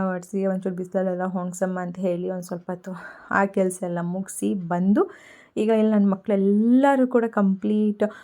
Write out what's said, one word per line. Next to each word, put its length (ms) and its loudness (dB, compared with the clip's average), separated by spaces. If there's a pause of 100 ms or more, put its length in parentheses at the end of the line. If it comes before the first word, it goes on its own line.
ಮಾಡಿಸಿ 400 -4
ಒಂಚೂರು 300 -4
ಬಿಸಿಲಲ್ಲೆಲ್ಲ 460 -4
ಒಣಗ್ಸಮ್ಮ 580 -4
ಅಂತ 200 -8
ಹೇಳಿ 300 -2
ಒಂದ್ 140 -8
ಸ್ವಲ್ಪ 280 -10
ಹೊತ್ತು 200 -12 (380)
ಆ 160 4
ಕೆಲ್ಸ 380 -2
ಎಲ್ಲ 180 -4
ಮುಗಿಸಿ 520 -4
ಬಂದು, 580 0 (460)
ಈಗ 120 0
ಇಲ್ಲಿ 220 4
ನನ್ನ 200 4
ಮಕ್ಳೆಲ್ಲರೂ 960 4
ಕೂಡ 200 2
ಕಂಪ್ಲೀಟ್ 760 0 (200)